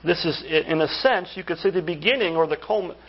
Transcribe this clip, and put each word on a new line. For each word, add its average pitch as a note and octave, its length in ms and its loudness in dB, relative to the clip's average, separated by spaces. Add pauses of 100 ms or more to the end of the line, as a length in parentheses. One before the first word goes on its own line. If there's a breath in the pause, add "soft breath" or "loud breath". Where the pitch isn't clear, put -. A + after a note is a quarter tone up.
This E3+ 220 0
is, D#3 180 -2
i-, D#3 280 0
in D#3+ 100 2
a D3+ 60 4
sense, G3+ 480 2
you F#3 80 -10
could E3 160 -4
say G3 100 2
the F3+ 140 0
beginning F3 520 0
or D#3+ 120 4
the D3+ 100 -2
culm-, G3 380 -2 (140 loud breath)